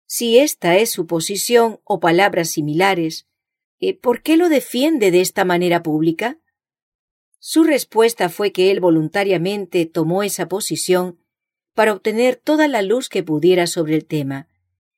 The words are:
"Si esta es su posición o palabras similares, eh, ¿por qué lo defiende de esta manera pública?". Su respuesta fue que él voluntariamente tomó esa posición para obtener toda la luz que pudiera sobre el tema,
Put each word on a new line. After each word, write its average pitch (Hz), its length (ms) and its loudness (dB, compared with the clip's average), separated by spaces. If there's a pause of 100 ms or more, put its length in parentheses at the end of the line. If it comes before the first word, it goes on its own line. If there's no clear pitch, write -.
"Si 233 340 2
esta 262 380 2
es 220 140 2
su 175 160 -6
posición 202 800 0
o 180 160 -4
palabras 175 500 0
similares, 160 800 -2 (500)
eh, 190 180 -4
¿por 240 240 -2
qué 320 160 0
lo 349 120 4
defiende 254 640 0
de 180 80 4
esta 185 240 -2
manera 175 400 0
pública?". 165 560 -2 (1000)
Su - 240 0
respuesta 226 640 0
fue 202 220 -4
que 185 220 2
él 190 80 -2
voluntariamente 180 1080 0
tomó 170 380 -2
esa 190 240 -6
posición 180 720 -2 (540)
para 214 180 2
obtener 226 420 -2
toda 302 320 0
la 247 160 -2
luz 226 260 -2
que 190 140 -4
pudiera 170 460 2
sobre 160 260 -2
el 156 120 -4
tema, 139 420 -6 (480)